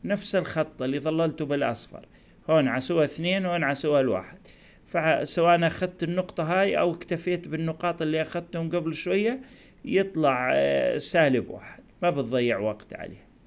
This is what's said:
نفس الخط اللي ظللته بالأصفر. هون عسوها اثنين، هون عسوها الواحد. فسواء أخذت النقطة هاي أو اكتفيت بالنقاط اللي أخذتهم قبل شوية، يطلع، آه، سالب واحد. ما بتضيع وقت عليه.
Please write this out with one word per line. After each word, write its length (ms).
نفس 320
الخط 460
اللي 180
ظللته 440
بالأصفر. 640
هون 180
عسوها 360
اثنين، 420
هون 180
عسوها 360
الواحد. 380
فسواء 800
أخذت 360
النقطة 580
هاي 180
أو 140
اكتفيت 560
بالنقاط 540
اللي 200
أخذتهم 480
قبل 240
شوية، 460
يطلع، 680
آه، 440
سالب 520
واحد. 320
ما 80
بتضيع 480
وقت 360
عليه. 320